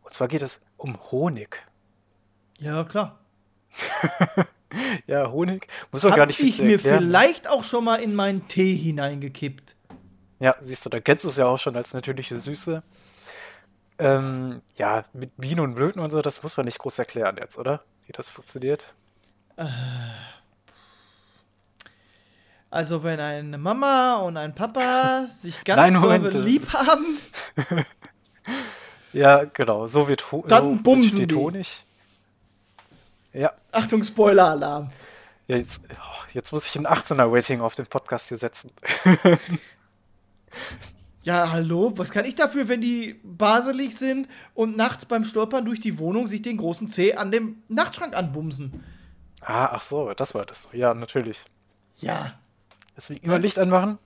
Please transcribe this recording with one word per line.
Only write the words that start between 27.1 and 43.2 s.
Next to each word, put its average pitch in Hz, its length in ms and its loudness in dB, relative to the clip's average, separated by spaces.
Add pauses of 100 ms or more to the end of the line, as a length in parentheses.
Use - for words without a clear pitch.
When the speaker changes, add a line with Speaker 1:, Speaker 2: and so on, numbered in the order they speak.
Speaker 1:
<laughs> 165 180 -2 (1300)
Ja, 143 320 8
genau. 113 420 -2
So 143 200 2
wird - 240 -2
Ho-, 151 160 -6
Speaker 2:
Dann 233 160 8 (140)
Speaker 1:
so 220 60 -4
Speaker 2:
bumsen 233 380 6
Speaker 1:
entsteht 165 100 0
Speaker 2:
die. 156 40 2
Speaker 1:
Honig. 175 500 -6 (1500)
Ja. 139 200 -2 (180)
Speaker 2:
Achtung, 220 320 2
Spoiler-Alarm. 156 880 4 (580)
Speaker 1:
Ja, 123 100 0
jetzt, - 340 -4
oh, - 320 -16 (100)
jetzt - 180 -8
muss 151 160 -4
ich - 80 -4
ein 147 100 -4
achtzehner 143 460 4
Rating 120 300 2
auf 113 120 -2
den 127 140 -8
Podcast - 420 -4
hier 120 80 -6
setzen. - 380 -6
<laughs> - 640 4 (1800)
Speaker 2:
Ja, 170 300 0
hallo? 170 460 0
Was 180 140 -6
kann 208 120 -2
ich 262 120 -6
dafür, 277 340 0
wenn 247 100 0
die 233 420 -4